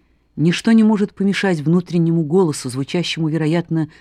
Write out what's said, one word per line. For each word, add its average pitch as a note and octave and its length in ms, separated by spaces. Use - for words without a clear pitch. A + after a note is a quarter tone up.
ничто E3+ 380
не A3+ 100
может G#3+ 320
помешать F#3+ 460
внутреннему E3 640
голосу, D3+ 460
звучащему, D#3 580
вероятно, D#3+ 640